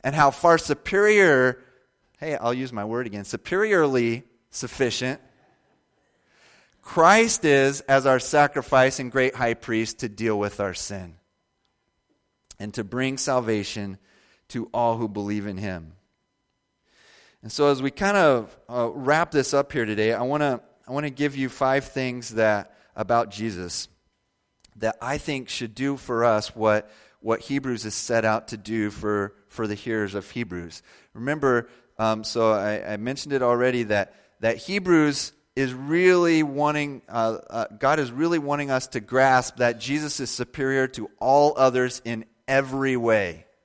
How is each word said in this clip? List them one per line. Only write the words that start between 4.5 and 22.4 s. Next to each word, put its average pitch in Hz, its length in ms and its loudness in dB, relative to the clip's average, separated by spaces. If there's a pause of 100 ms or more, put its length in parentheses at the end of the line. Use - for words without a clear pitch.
sufficient 127 680 -4 (1700)
Christ 208 600 6
is 139 360 4
as 135 240 2
our 131 140 6
sacrifice 135 800 2
and 127 120 -6
great 131 240 0
high 117 200 0
priest 113 440 -4
to 120 80 -6
deal 107 300 -2
with 101 220 -4
our 98 160 -4
sin 90 400 -10 (1400)
and 104 160 -10
to 113 80 -6
bring 127 340 -6
salvation 110 800 -2 (520)
to 117 220 -8
all 117 240 0
who 113 140 -4
believe 104 380 -6
in 98 100 -10
him. 90 360 -10 (1500)
And 110 100 -14
so 143 180 2
as 135 120 2
we 135 80 0
kind 196 260 0
of, 135 400 4 (140)
uh, 117 240 -2
wrap 147 380 0
this 135 220 0
up 139 180 2
here 123 140 -2
today, 107 280 0
I 107 80 -2
wanna, 139 400 -2 (260)
I 123 40 -12
wanna 147 180 -4
give 135 260 -4
you 135 140 -2
five 135 360 0
things 123 500 -6
that, 107 420 0 (180)